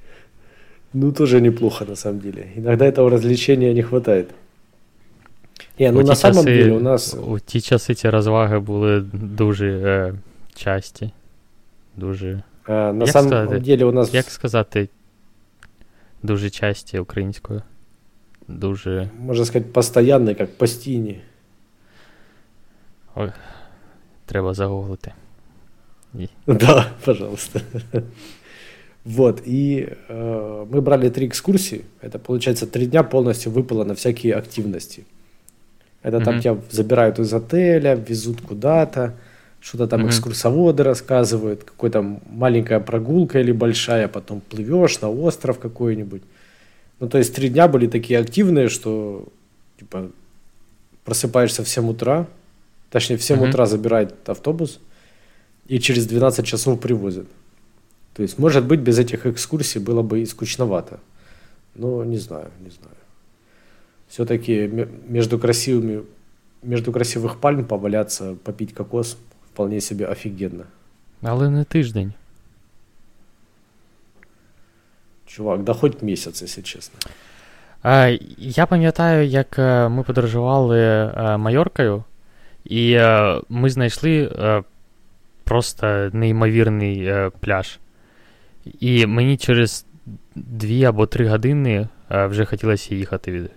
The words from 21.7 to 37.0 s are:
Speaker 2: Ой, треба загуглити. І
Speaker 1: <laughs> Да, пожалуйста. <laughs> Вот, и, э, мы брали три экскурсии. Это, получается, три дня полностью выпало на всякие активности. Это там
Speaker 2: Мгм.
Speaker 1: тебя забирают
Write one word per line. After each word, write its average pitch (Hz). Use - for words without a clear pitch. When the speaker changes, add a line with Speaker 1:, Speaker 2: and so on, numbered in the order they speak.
Speaker 2:
Ой, 107
треба 95
загуглити. 98
І 95
Speaker 1:
<laughs> -
Да, 120
пожалуйста. 104
<laughs> 117
Вот, 120
и, 139
э, 110
мы 139
брали 131
три 127
экскурсии. 185
Это, 117
получается, 120
три 123
дня 156
полностью 120
выпало 117
на 101
всякие 117
активности. 101
Это 117
там 120
Speaker 2:
Мгм. 117
Speaker 1:
тебя 117
забирают 110